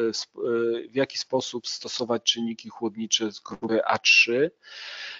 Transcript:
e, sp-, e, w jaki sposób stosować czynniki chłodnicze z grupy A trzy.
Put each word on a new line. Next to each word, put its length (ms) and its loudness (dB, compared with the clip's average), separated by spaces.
e, 20 2
sp-, 180 -14
e, 480 0
w 60 -20
jaki 240 0
sposób 480 -2
stosować 560 -4
czynniki 460 -2
chłodnicze 640 -2
z 80 -16
grupy 440 -2
A 140 0
trzy. 520 6